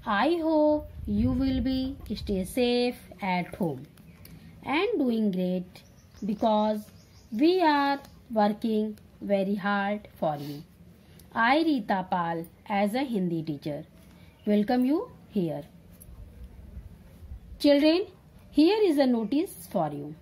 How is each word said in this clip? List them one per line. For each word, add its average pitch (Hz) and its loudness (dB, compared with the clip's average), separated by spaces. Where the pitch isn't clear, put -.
I 247 2
hope 302 2
you 214 0
will 262 0
be 262 -2
stay 190 -2
safe 247 0
at 180 -2
home 143 -6
and 370 -2
doing 226 0
great 180 -4
because 214 0
we 339 2
are 285 2
working 214 0
very 196 0
hard 202 -2
for 151 -2
you. 147 -10
I, 247 2
Rita 220 0
Pal, 170 -2
as 208 0
a 269 0
Hindi 180 -2
teacher, 151 -8
welcome 208 2
you 330 0
here. 156 -4
Children, 311 4
here 370 6
is 320 4
a 269 4
notice 247 0
for 165 0
you. 147 -10